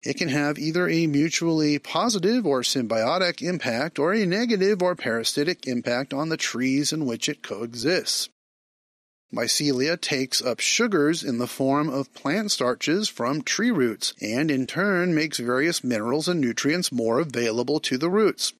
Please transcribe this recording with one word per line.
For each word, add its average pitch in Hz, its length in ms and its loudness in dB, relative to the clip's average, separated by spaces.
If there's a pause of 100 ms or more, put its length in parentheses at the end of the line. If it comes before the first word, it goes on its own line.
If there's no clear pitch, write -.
It 135 140 -4
can 170 140 0
have 147 280 0
either 160 300 0
a 165 180 2
mutually 156 720 2
positive 208 680 0
or 135 160 2
symbiotic 131 800 0
impact 151 560 -2
or 165 160 2
a 220 100 2
negative 196 560 2
or 180 160 2
parasitic 131 720 -2
impact 123 480 -2
on 151 160 -2
the 160 80 -2
trees 131 520 0
in 156 140 -2
which 120 240 -4
it 151 140 -6
coexists. 120 880 -4 (1000)
Mycelia 135 680 0
takes 135 400 -2
up 123 180 -2
sugars 170 640 2
in 123 140 -2
the 120 100 -2
form 143 440 0
of 135 240 -4
plant 202 360 -2
starches 143 600 0
from 135 320 -2
tree 233 280 0
roots 127 520 0
and 123 280 0
in 131 160 0
turn 180 480 2
makes 151 240 0
various 127 460 0
minerals 123 440 0
and 180 120 2
nutrients 147 500 0
more 117 300 2
available 123 600 0
to 127 180 -2
the 160 100 0
roots. 196 520 2